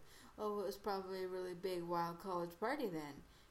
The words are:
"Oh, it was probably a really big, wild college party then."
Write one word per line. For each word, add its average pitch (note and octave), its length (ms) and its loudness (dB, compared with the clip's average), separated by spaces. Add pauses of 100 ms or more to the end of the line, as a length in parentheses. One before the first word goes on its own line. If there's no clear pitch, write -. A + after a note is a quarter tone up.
(380)
"Oh, G#3 220 2
it F#3 60 2
was G3 100 0
probably F#3+ 480 0
a F#3 40 0
really F#3 260 -2
big, F3+ 280 0
wild E3+ 380 2
college F3 400 0
party C4 280 4
then." D3 340 -2 (280)